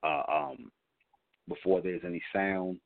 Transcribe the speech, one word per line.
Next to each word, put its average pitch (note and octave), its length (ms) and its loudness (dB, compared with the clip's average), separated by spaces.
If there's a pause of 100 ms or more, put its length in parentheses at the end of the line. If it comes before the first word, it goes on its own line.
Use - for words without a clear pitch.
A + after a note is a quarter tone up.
uh, D2+ 240 2
um, A2 440 -2 (800)
before F#2 320 2
there's F2 240 -2
any E2+ 160 -4 (100)
sound, F#2+ 540 0